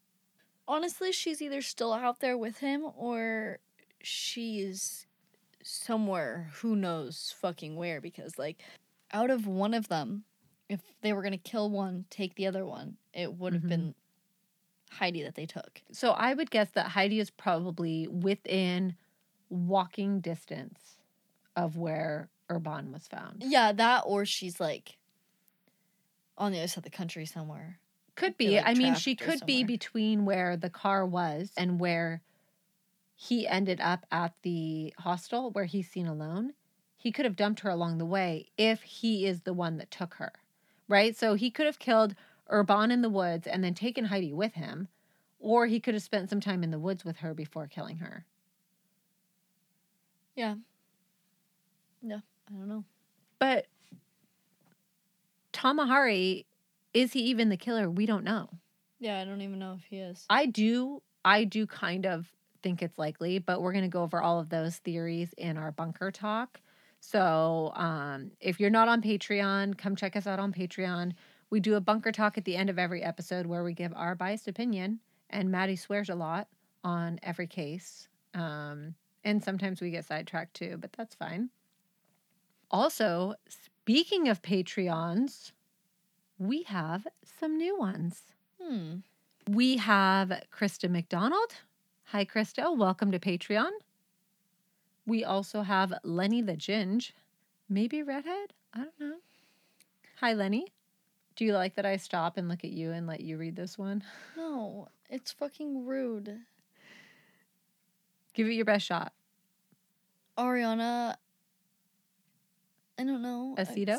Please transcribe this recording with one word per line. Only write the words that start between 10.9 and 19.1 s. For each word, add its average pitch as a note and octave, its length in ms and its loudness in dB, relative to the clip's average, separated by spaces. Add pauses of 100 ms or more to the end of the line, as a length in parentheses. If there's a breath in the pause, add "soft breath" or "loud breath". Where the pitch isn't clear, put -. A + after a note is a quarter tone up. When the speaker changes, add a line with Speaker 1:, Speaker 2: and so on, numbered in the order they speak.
Speaker 1:
they G#3+ 100 2
were G3 100 0
gonna G3 160 -2
kill G#3 320 -2
one, F#3+ 400 -2
take F#3 240 -6
the G3 140 -2
other F#3+ 180 -4
one, - 300 -10 (180)
it E3+ 200 -6
would F3+ 180 -4
have F3 100 2
Speaker 2:
Mm-hmm. E3+ 60 -2
Speaker 1:
been E3+ 260 0 (960)
Heidi F3 320 -2
that D#3 140 -10
they D#3 100 -8
took. - 360 -14 (100)
Speaker 2:
So - 180 0
I A#3+ 240 4
would C#4+ 160 -2
guess G#3+ 220 4
that E3+ 160 0
Heidi G3+ 320 2
is G3+ 100 -2
probably E3+ 800 -2
within F#3 880 0 (520 soft breath)